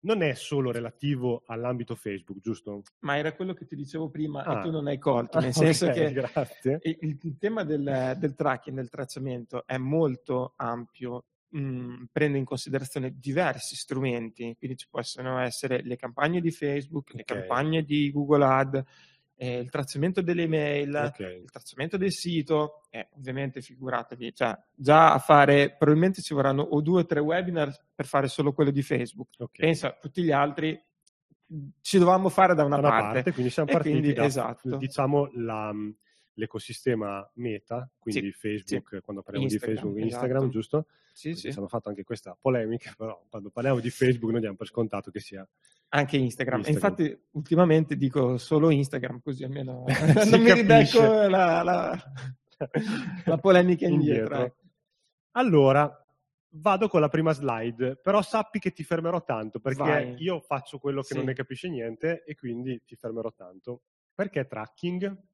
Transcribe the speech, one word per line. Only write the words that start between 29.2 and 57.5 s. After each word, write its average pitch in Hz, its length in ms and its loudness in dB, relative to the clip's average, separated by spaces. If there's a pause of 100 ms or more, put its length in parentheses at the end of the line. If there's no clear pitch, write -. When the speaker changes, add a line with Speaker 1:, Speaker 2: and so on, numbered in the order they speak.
Speaker 1:
Ok. - 200 -14
Speaker 2:
Pensa, 156 320 0 (100)
tutti 165 220 -6
gli 160 80 0
altri, 147 500 0 (720)
mm, 143 140 -12 (140)
ci - 180 2
dovevamo 185 300 6
fare 185 260 6
da 151 100 4
una 143 120 2
Speaker 1:
Da 139 100 2
una - 40 6
Speaker 2:
parte. 110 240 2
Speaker 1:
parte, 127 180 -2
quindi 123 180 -2
siamo 151 200 -2
Speaker 2:
E - 20 2
Speaker 1:
partiti 156 260 2
Speaker 2:
quindi, 143 160 2
Speaker 1:
da, 143 100 0
Speaker 2:
esatto. 127 520 -4
Speaker 1:
diciamo, 139 580 -2
la, 110 400 -6 (600)
l'ecosistema 107 1000 -6
Meta, 120 640 -8
quindi 101 320 -6
Speaker 2:
Sì, - 80 -
Speaker 1:
Facebook, 104 540 -8
Speaker 2:
sì. 98 80 -12
Speaker 1:
quando 98 220 -14
parliamo 131 260 -6
di 107 60 -2
Speaker 2:
Instagram, 110 280 -4
Speaker 1:
Facebook, 107 220 -6
Instagram, 123 320 -4
Speaker 2:
esatto. 135 160 0
Speaker 1:
giusto? 147 340 -4 (260)
Speaker 2:
Sì, - 180 -14
Speaker 1:
Perché 165 120 -10
Speaker 2:
sì. 139 100 -10
Speaker 1:
ci 143 60 -10
hanno 98 100 -8
fatto 113 200 -6
anche 101 160 -10
questa 95 360 -12
polemica, 117 560 -2
però 110 320 -12
quando 101 220 -12
parliamo 123 300 -2
di 120 100 -6
Facebook 120 420 0
noi 117 80 0
diamo 101 160 -6
per 110 100 -12
scontato 104 460 -6
che 104 80 -8
sia 95 260 -16 (440)
Speaker 2:
Anche 143 260 0
Instagram. 127 500 -2
Speaker 1:
Instagram. 151 160 0 (180)
Speaker 2:
Infatti 151 200 -2 (120)
ultimamente 156 640 4
dico 127 400 0
solo 156 340 4
Instagram, 131 520 -2
così 131 220 -8
almeno 131 420 -10
Speaker 1:
<laughs> - 0 -
Si 156 440 6
Speaker 2:
non 226 100 10
mi 226 80 10
Speaker 1:
capisce. 240 60 12
Speaker 2:
ribecco 220 760 8
la, 175 340 4
la, 170 500 -2 (1120)
la 165 120 2
polemica 180 480 6
indietro, 147 380 4
Speaker 1:
Indietro. 135 200 -2
Speaker 2:
ecco. - 180 -10 (720)
Speaker 1:
Allora, 147 680 6 (520)
vado 190 320 2
con 175 120 4
la 151 80 4
prima 160 240 2
slide, 123 640 -4